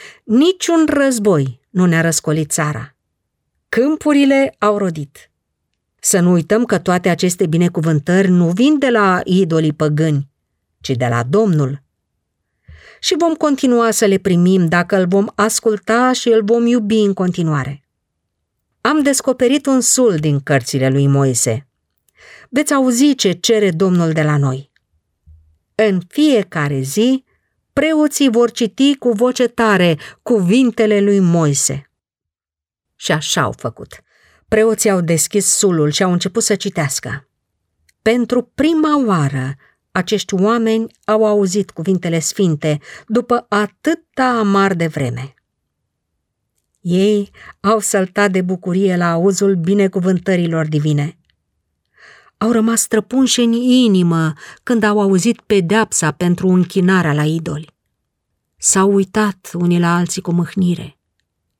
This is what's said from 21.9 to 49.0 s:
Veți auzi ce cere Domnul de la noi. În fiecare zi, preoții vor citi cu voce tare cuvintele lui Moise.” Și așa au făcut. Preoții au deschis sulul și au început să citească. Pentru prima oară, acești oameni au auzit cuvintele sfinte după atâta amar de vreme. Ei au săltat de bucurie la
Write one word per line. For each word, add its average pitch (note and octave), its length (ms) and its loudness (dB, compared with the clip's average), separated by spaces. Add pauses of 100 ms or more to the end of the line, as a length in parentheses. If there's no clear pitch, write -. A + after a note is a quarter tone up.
Veți D4 240 -2
auzi C4 420 2
ce G3 160 0
cere G3+ 400 0
Domnul E3+ 400 0
de D#3 120 0
la D3+ 140 0
noi. C3+ 340 -2 (1040)
În G3+ 320 0
fiecare F3+ 720 0
zi, A3+ 440 0 (500)
preoții D4+ 560 0
vor A#3 220 2
citi C4 440 0
cu B3 160 -2
voce A#3+ 360 0
tare F#3 500 0 (240)
cuvintele G#3+ 800 2
lui G3+ 180 2
Moise.” D#3 720 0 (1040)
Și - 160 -6
așa D#3 300 -2
au A#2 160 -4
făcut. - 440 -14 (460)
Preoții A3 420 0
au F#3+ 120 0
deschis E3+ 440 -2
sulul E3 440 0
și D3+ 140 -2
au F#3 80 0
început F#3 320 -2
să G#3+ 120 -2
citească. C#3+ 760 -8 (720)
Pentru A#3+ 540 0
prima D4+ 500 0
oară, C#3 500 -2 (360)
acești F#3+ 420 -4
oameni A3 600 0 (120)
au A3 200 0
auzit G3+ 460 0
cuvintele E3+ 480 -2
sfinte D#3 600 -2 (280)
după A#3+ 420 -2
atâta B3+ 800 -4
amar G3 460 0
de E3+ 140 -2
vreme. C3 460 -6 (1500)
Ei G3+ 500 0 (280)
au G#3+ 200 0
săltat G3+ 520 -2
de F#3 100 0
bucurie F#3 540 -2
la F3 160 0